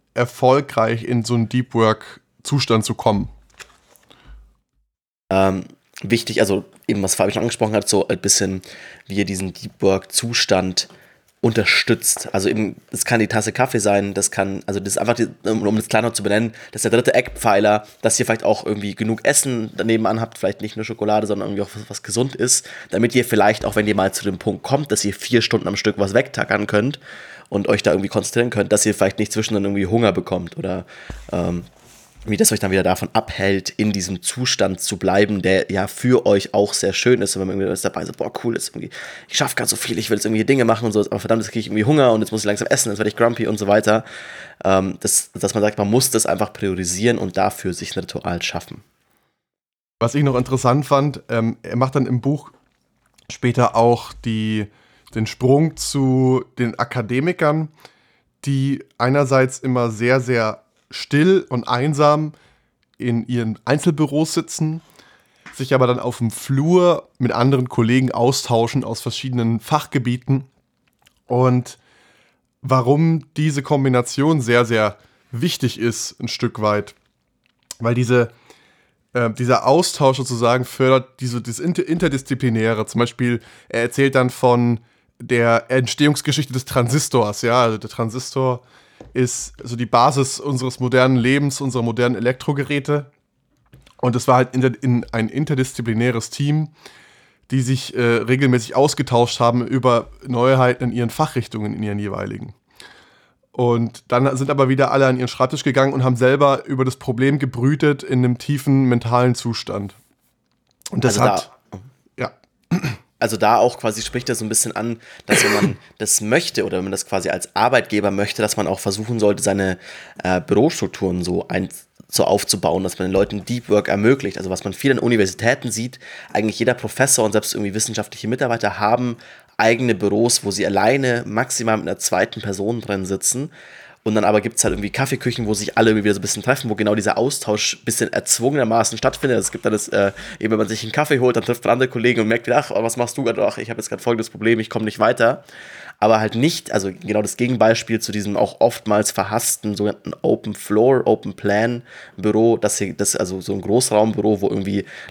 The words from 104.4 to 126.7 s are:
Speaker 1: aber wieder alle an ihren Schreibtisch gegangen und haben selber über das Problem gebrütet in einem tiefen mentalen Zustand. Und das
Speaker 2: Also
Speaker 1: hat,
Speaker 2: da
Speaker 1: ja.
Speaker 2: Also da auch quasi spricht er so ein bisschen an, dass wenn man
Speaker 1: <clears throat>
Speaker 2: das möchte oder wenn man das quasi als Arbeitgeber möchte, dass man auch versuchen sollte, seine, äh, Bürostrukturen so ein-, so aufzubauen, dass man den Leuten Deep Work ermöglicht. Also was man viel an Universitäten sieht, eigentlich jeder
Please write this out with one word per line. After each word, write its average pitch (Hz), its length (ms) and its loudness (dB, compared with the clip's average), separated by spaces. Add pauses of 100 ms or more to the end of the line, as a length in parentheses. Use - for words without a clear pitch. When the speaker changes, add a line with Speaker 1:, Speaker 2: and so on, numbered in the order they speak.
Speaker 1:
aber 135 180 4
wieder 135 220 2
alle 139 160 4
an 127 100 2
ihren 127 100 -2
Schreibtisch 131 360 -2
gegangen 135 300 2
und 131 100 0
haben 127 120 2
selber 135 500 4
über 131 200 -2
das 127 120 -2
Problem 131 420 0
gebrütet 139 640 0
in 127 160 0
einem 123 180 2
tiefen 135 480 2
mentalen 123 480 4
Zustand. 104 640 -6 (960)
Und 120 120 -2
das 104 140 2
Speaker 2:
Also 117 140 4
Speaker 1:
hat, 92 200 -4 (200)
Speaker 2:
da 95 80 -14 (380)
Speaker 1:
ja. - 140 -8 (880)
Speaker 2:
Also 113 160 0
da 107 220 4
auch 127 220 2
quasi 113 220 -4
spricht 123 280 -6
er 120 60 -2
so 110 100 -6
ein 107 40 -6
bisschen - 260 -2
an, 113 240 -4 (260)
dass - 180 2
wenn - 100 2
man 104 240 0 (100)
Speaker 1:
<clears throat> - 100 -20
Speaker 2:
das - 240 -2
möchte 123 440 0
oder 95 120 -4
wenn 92 80 -4
man 95 60 -4
das 98 160 -6
quasi 90 220 -2
als - 260 -6
Arbeitgeber 104 560 2
möchte, 101 300 -2
dass 107 160 0
man 101 100 -2
auch 98 120 -4
versuchen 107 400 -4
sollte, 104 220 2
seine, 95 360 0 (460)
äh, 92 160 2
Bürostrukturen 98 840 0
so 87 240 -4
ein-, 92 220 -4 (400)
so - 160 0
aufzubauen, 95 580 0
dass 92 160 -6
man 92 80 -2
den 95 60 -2
Leuten 101 300 0
Deep 120 260 -8
Work 101 180 2
ermöglicht. 104 500 2
Also 95 120 -8
was 92 140 -6
man 98 100 -6
viel 139 180 0
an 123 80 0
Universitäten 117 720 0
sieht, 120 280 -8 (320)
eigentlich 107 280 -2
jeder 120 140 2